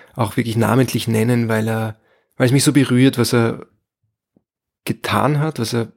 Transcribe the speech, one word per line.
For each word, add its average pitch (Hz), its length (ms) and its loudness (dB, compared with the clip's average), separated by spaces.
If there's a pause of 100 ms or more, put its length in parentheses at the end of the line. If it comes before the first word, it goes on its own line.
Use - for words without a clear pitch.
(140)
auch 110 240 -6
wirklich 117 200 -2
namentlich 117 500 0
nennen, 113 400 0
weil 110 200 -2
er, 110 320 -6 (380)
weil 131 100 2
es 120 60 2
mich 139 100 2
so 143 100 2
berührt, 127 440 4
was 120 160 0
er 117 320 0 (1200)
getan 127 540 -2
hat, 151 200 -4
was 117 140 -4
er 117 240 -4